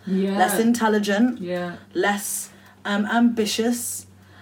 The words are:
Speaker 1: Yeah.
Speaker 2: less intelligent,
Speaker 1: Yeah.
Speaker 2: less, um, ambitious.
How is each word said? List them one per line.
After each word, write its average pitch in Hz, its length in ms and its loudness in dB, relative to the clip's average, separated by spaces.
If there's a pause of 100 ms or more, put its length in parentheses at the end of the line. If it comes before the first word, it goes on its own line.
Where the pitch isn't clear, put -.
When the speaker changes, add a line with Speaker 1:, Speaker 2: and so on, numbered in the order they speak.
Speaker 1:
Yeah. 190 300 0
Speaker 2:
less 185 240 2
intelligent, 226 800 2
Speaker 1:
Yeah. 175 360 -6 (180)
Speaker 2:
less, 202 560 -2 (340)
um, 208 220 -2
ambitious. 233 1000 0 (360)